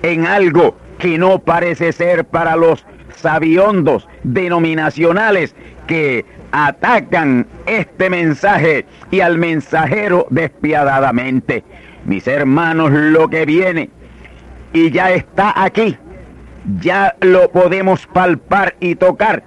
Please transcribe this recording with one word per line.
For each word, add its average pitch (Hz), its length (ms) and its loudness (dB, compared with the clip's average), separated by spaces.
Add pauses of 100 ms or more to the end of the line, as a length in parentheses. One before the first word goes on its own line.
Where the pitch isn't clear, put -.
en 165 240 -2
algo 175 500 2 (220)
que 170 200 -2
no 185 220 2
parece 170 520 -2
ser 175 320 -2
para 165 320 -2
los 165 280 2 (320)
sabiondos 160 920 0 (140)
denominacionales 165 1300 -2 (320)
que 147 380 -4 (280)
atacan 147 960 -2 (200)
este 185 440 -4
mensaje 165 760 0 (240)
y 190 100 0
al 170 180 2
mensajero 165 920 -2
despiadadamente. 135 1300 -2 (400)
Mis 95 220 -6
hermanos, 160 640 0
lo 156 380 2
que 160 160 -2
viene 165 460 -2 (840)
y 165 180 2
ya 175 220 0
está 196 400 -2 (100)
aquí, 196 340 -2 (840)
ya 190 400 0
lo 185 300 4
podemos 185 560 2
palpar 180 720 0
y 175 140 -2
tocar 185 520 0